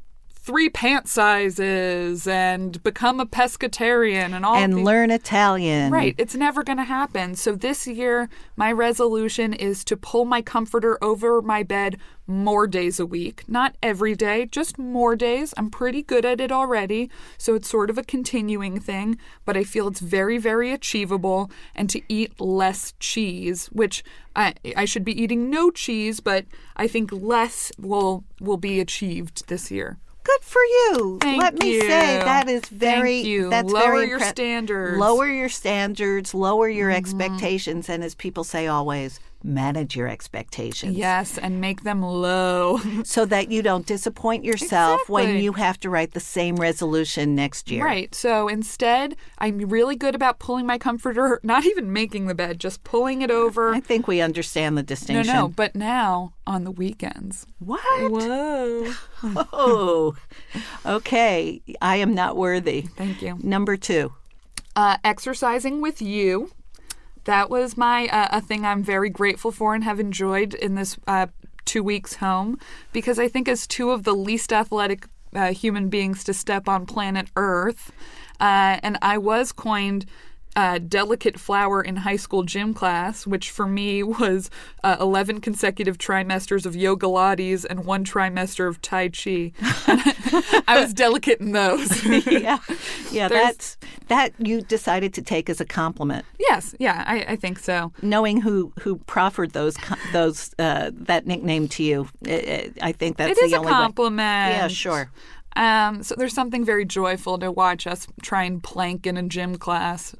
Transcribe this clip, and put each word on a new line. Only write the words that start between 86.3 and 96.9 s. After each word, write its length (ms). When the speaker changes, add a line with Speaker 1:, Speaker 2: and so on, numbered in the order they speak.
Speaker 1:
of 120
yoga 320
lattes 600
and 160
one 200
trimester 640
of 120
Tai 280
Chi. 480
<laughs> 1120
I 120
was 140
delicate 460
in 120
those. 380
<laughs> 0
Speaker 2:
<laughs> 220
Yeah. 320
Yeah, 180
Speaker 1:
There's 160
Speaker 2:
that's, 320
that 300
you 220
decided 540
to 80
take 280
as 100
a 40
compliment. 600
Speaker 1:
Yes. 400
Yeah, 280